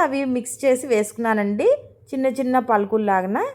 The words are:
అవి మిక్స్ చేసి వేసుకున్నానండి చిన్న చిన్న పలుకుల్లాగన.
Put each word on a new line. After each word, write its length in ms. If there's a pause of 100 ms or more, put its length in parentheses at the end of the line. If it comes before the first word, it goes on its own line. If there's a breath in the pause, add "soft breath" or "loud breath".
అవి 180 (140)
మిక్స్ 280
చేసి 300
వేసుకున్నానండి 760 (420)
చిన్న 240
చిన్న 220 (100)
పలుకుల్లాగన. 680 (180)